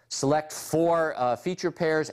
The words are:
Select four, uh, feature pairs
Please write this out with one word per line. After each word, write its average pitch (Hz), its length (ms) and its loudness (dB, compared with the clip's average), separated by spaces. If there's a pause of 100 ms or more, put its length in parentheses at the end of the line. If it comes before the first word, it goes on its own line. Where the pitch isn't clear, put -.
Select 147 420 0
four, 165 680 0
uh, 123 180 0
feature 180 360 -4
pairs 156 420 0